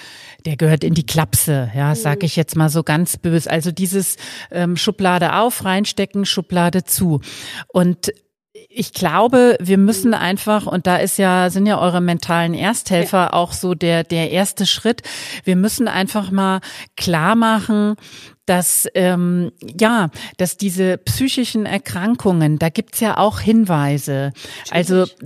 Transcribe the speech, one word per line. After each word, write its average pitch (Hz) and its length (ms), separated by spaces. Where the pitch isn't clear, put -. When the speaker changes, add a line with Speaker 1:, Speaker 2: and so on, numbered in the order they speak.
Speaker 1:
der 151 120
gehört 156 280
in 170 80
die 160 140
Klapse“, 143 680
ja, 143 200
sag 147 260
Speaker 2:
Mhm. 175 60
Speaker 1:
ich - 100
jetzt 165 200
mal 156 120
so 156 140
ganz 165 340
bös. 165 300
Also 160 260
dieses, 185 440
ähm, 175 260
Schublade 180 600
auf, 226 280
reinstecken, 196 600
Schublade 175 580
zu. 165 380
Und 180 440
ich - 240
glaube, 233 680
wir 190 180
müssen 202 360
einfach, 196 520
und 180 200
da 180 100
ist - 220
ja, 180 320
sind 190 160
ja 208 140
eure 175 200
mentalen 170 540
Ersthelfer 185 640
Speaker 2:
Ja. 175 140
Speaker 1:
auch 175 200
so 180 220
der, 165 300
der 165 260
erste 190 360
Schritt, - 360
wir 185 120
müssen 220 320
einfach 190 420
mal 190 300
klar 170 400
machen, 214 600
dass, 180 480
ähm, 175 580
ja, 190 480
dass 180 220
diese 185 400
psychischen 247 680
Erkrankungen, 180 920
da 165 100
gibt's - 320
ja 214 160
auch 202 240
Hinweise. 143 960
Speaker 2:
Natürlich. - 360
Speaker 1:
Also 180 360